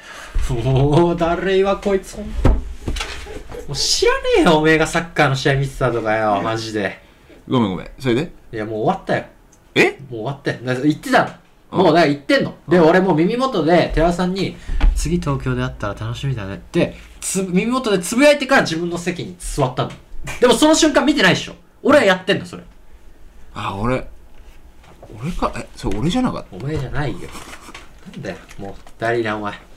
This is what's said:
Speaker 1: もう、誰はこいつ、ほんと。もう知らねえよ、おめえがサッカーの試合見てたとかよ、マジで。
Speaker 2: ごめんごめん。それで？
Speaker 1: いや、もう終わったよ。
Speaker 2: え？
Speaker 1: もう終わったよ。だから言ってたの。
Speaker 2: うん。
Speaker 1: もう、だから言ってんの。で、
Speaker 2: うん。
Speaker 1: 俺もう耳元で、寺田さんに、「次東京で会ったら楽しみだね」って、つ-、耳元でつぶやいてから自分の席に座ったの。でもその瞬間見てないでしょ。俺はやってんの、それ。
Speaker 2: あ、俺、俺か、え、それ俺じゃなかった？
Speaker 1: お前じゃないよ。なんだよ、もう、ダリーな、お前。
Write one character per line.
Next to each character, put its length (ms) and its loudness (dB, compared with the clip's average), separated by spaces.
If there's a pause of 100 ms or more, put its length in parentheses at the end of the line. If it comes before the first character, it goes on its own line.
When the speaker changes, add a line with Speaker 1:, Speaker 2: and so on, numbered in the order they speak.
(640)
Speaker 1:
も 520 4
う、 20 -2
誰 480 2
は 120 2
こ 180 0
い 60 0
つ、 160 -16
ほ 60 -10
ん 40 -10 (160)
と。 60 6
も 80 6 (1120)
う 40 -6
知 320 0
ら 60 4
ね 60 0 (200)
え 40 4
よ、 160 4
お 40 2
め 100 4
え 60 4
が 80 2
サ 140 -2
ッ 120 -10
カ 120 2
ー 40 2
の 60 2
試 160 0
合 60 4
見 120 0
て 100 -10
た 120 0
と 100 -2
か 140 0
よ、 280 2
マ 140 -2
ジ 160 -8
で。 300 -4 (460)
Speaker 2:
ご 120 2
め 60 4
ん 60 -2
ご 40 -6
め 60 -8
ん。 160 -14
そ 100 -4
れ 60 2
で？ 180 -2 (200)
Speaker 1:
い 40 -10
や、 80 -6
も 120 -8
う 60 -4
終 140 0
わ 60 -14
っ 20 -20
た 120 -2
よ。 80 -6 (500)
Speaker 2:
え？ 240 2 (100)
Speaker 1:
も 100 -10
う 20 -8
終 20 -8
わ 100 -6
っ 100 -12
た 100 -4
よ。 100 -8
だ 120 -2
か 40 -2
ら 80 0
言 100 2
っ 40 -16
て 100 -10
た 140 4
の。 60 -6 (420)
Speaker 2:
う 100 -4
ん。 20 6
Speaker 1:
も 60 6
う、 40 4
だ 0 -
か 80 6
ら 40 6
言 100 2
っ 40 -12
て 180 2
ん 60 2
の。 100 -6 (140)
で、 100 6
Speaker 2:
う 40 8
ん。 60 8
Speaker 1:
俺 120 6
も 120 2
う 40 4
耳 200 2
元 280 0
で、 300 4
寺 120 2
田 60 2
さ 140 -2
ん 60 -2
に、 240 -4 (380)
「次 240 0
東 240 -2
京 120 -2
で 80 -2
会 60 -2
っ 80 -8
た 120 -6
ら 60 -6
楽 220 -6
し 100 -6
み 100 -2
だ 100 -8
ね」 100 -8
っ 20 -14
て、 380 -2 (240)
つ-、 300 -4
耳 160 2
元 240 0
で 80 2
つ 180 -4
ぶ 60 4
や 80 8
い 80 4
て 80 -4
か 100 2
ら 60 4
自 140 -4
分 120 -4
の 80 -4
席 280 -6
に 140 -12
座 280 -2
っ 80 -6
た 80 -2
の。 80 -4 (500)
で 60 6
も 80 6
そ 140 6
の 60 8
瞬 180 4
間 120 2
見 100 2
て 80 2
な 80 6
い 40 4
で 60 -2
し 100 -10
ょ。 40 -16 (280)
俺 160 6
は 60 6
や 100 6
っ 100 -4
て 80 0
ん 60 2
の、 80 -8
そ 100 -14
れ。 60 -16 (920)
Speaker 2:
あ、 220 -8
俺、 320 -2 (1120)
俺 120 -6
か、 220 -2
え、 120 -10 (100)
そ 140 -4
れ 80 0
俺 100 0
じ 100 0
ゃ 40 2
な 100 0
か 80 -8
っ 80 -16
た？ 80 -16
Speaker 1:
お 40 -12
前 180 -4
じ 80 -4
ゃ 40 -10
な 160 -2
い 60 -4
よ。 160 -10 (840)
な 60 -16
ん 40 -12
だ 80 -8
よ、 60 -12 (220)
も 120 -12
う、 40 -16 (240)
ダ 140 -2
リ 80 0
ー 40 -2
な、 120 -4
お 40 -8
前。 120 -6 (240)